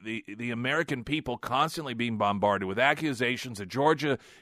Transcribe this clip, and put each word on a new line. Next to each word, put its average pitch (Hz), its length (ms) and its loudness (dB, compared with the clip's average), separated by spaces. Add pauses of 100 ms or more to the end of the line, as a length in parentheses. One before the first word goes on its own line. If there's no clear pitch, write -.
the, 110 240 -6
the 117 240 -6
American 131 520 -2
people 139 320 -4
constantly 139 600 -2
being 117 240 -2
bombarded 101 480 4
with 98 100 -2
accusations 127 800 0
that 98 100 -8
Georgia 135 520 2 (220)